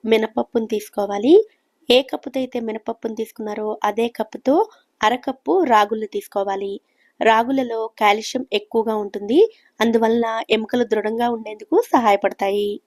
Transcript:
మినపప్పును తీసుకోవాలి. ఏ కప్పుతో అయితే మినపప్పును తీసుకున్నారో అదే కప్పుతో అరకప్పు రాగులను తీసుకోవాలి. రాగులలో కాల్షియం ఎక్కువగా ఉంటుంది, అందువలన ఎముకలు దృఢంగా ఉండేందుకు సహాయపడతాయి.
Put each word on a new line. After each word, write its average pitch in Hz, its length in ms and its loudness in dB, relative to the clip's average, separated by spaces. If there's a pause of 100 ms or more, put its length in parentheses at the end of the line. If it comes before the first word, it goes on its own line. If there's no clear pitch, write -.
(120)
మినపప్పును 226 600 -2
తీసుకోవాలి. 208 640 0 (540)
ఏ 247 80 6 (120)
కప్పుతో - 320 -8
అయితే 254 160 -8 (100)
మినపప్పును 220 520 -8
తీసుకున్నారో 214 500 -8 (200)
అదే 226 160 -2 (120)
కప్పుతో 254 380 0 (460)
అరకప్పు 254 520 -2 (180)
రాగులను 214 440 2
తీసుకోవాలి. 196 580 -6 (460)
రాగులలో 233 600 0 (220)
కాల్షియం 220 420 0 (140)
ఎక్కువగా 220 460 -2
ఉంటుంది, 202 360 0 (440)
అందువలన 226 440 2 (280)
ఎముకలు 226 360 0
దృఢంగా 214 440 -2
ఉండేందుకు 214 400 -8 (160)
సహాయపడతాయి. 202 760 2 (180)